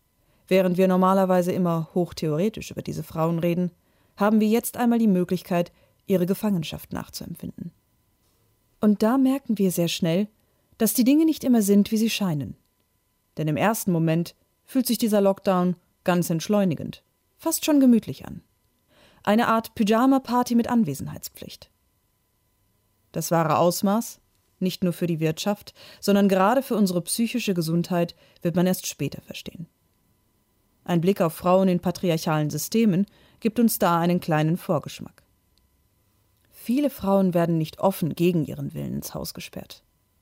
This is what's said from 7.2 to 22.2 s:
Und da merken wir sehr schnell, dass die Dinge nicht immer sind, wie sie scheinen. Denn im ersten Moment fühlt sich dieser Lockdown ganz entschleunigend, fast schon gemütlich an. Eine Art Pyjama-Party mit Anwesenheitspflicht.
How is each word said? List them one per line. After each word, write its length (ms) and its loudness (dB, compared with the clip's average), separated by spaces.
Und 200 2
da 160 2
merken 400 0
wir 120 2
sehr 180 0
schnell, 380 0
dass 160 0
die 100 2
Dinge 220 4
nicht 180 -2
immer 160 4
sind, 300 4
wie 80 0
sie 100 2
scheinen. 480 -4
Denn 100 -4
im 120 -2
ersten 340 0
Moment 420 0
fühlt 220 -2
sich 100 -2
dieser 240 2
Lockdown 560 0
ganz 280 0
entschleunigend, 760 -2
fast 300 -6
schon 120 4
gemütlich 460 2
an. 160 -14
Eine 260 2
Art 260 -2
Pyjama-Party 800 2
mit 160 2
Anwesenheitspflicht. 1000 -4